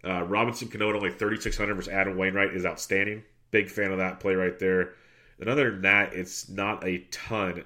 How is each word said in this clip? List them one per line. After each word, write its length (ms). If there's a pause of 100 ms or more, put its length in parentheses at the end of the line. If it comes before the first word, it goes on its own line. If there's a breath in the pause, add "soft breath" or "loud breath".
Uh, 200
Robinson 440
Cano 220
at 60
only 140
thirty-six 460
hundred 200
versus 140
Adam 280
Wainwright 340
is 140
outstanding. 560 (300)
Big 180
fan 200
of 80
that 220
play 140
right 240
there. 340 (460 loud breath)
And 100
other 220
than 120
that, 300
it's 380
not 360
a 120 (120)
ton 560